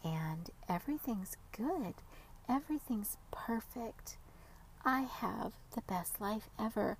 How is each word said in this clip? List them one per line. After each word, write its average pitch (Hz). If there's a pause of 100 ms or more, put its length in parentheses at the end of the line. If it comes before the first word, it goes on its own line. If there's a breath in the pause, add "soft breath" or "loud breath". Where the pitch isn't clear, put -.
and 160 (200)
everything's 196 (180)
good. 247 (540 loud breath)
Everything's 254 (140)
perfect. - (680 loud breath)
I 262
have - (220)
the 240
best -
life 208 (100)
ever. 208